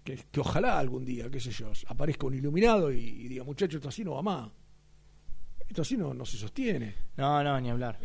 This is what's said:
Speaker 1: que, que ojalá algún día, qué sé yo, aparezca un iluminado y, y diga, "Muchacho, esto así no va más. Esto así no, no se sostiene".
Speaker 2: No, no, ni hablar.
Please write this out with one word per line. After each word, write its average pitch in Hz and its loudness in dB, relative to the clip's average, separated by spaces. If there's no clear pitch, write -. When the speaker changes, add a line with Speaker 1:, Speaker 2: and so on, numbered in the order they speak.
Speaker 1:
que, 135 -10
que 143 0
ojalá 190 2
algún 127 2
día, 120 -4
qué 135 -2
sé 123 -4
yo, 113 -2
aparezca 147 2
un 131 0
iluminado 160 4
y, 127 0
y 120 -2
diga, 127 -8
"Muchacho, 151 -4
esto 143 -8
así 220 -8
no 151 -4
va 147 -4
más. 147 -4
Esto 170 -2
así 262 -2
no, 147 -2
no 123 -8
se - 0
sostiene". 117 -2
Speaker 2:
No, 143 2
no, 139 0
ni 120 -2
hablar. 120 -2